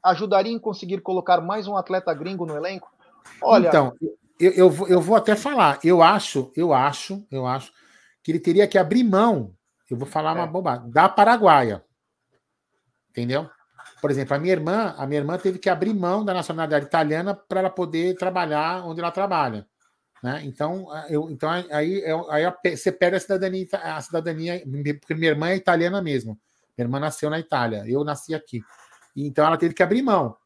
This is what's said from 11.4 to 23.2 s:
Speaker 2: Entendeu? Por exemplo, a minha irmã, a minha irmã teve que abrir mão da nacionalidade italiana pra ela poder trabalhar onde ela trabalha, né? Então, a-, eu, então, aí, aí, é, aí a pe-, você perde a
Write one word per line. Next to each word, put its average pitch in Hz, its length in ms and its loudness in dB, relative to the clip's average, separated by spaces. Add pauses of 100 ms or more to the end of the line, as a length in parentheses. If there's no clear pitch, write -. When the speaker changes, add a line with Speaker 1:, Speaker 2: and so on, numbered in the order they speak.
Speaker 2:
Entendeu? 131 380 -4 (520)
Por 143 100 0
exemplo, 139 240 -2
a 143 40 -2
minha 180 140 0
irmã, 180 460 0
a 139 80 -6
minha 143 140 -2
irmã 160 180 -4
teve 185 200 -2
que 190 120 -2
abrir 190 240 0
mão 190 300 -2
da 190 100 -2
nacionalidade 156 520 -2
italiana 165 480 0
pra 185 260 -4
ela 185 100 0
poder 175 460 -2
trabalhar 175 680 -2
onde 165 160 -10
ela 170 100 -2
trabalha, 151 560 -2 (560)
né? 139 220 -6
Então, 156 460 -8
a-, 151 200 -14
eu, 156 200 -4
então, 151 200 -6
aí, 175 220 -4
aí, 160 300 -2
é, 160 100 -4 (180)
aí 151 140 2
a 180 80 0
pe-, 170 240 -2
você 180 160 -2
perde 180 240 2
a - 40 0